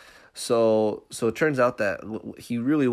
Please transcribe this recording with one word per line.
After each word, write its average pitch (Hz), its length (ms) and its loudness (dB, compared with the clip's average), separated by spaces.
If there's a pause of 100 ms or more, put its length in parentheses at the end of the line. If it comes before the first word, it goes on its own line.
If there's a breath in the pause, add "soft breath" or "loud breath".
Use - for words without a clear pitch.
(340 loud breath)
So, - 240 -2 (520)
so - 180 -10
it 110 80 -2
turns 151 240 0
out 123 180 2
that 98 240 -2
w-, 104 180 -10
w-, - 280 -14
he 120 100 -4
really 131 360 2